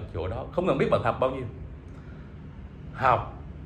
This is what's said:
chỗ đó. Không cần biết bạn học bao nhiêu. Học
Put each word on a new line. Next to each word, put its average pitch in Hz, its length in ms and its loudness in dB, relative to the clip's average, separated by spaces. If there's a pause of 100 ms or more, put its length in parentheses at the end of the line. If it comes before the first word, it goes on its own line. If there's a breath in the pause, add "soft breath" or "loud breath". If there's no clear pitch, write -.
(140)
chỗ 87 140 -2
đó. 123 240 -4
Không 180 160 2
cần 135 100 4
biết 214 140 6
bạn - 120 6
học 120 160 2
bao 131 120 4
nhiêu. 135 140 -4 (1500 loud breath)
Học - 500 4 (220)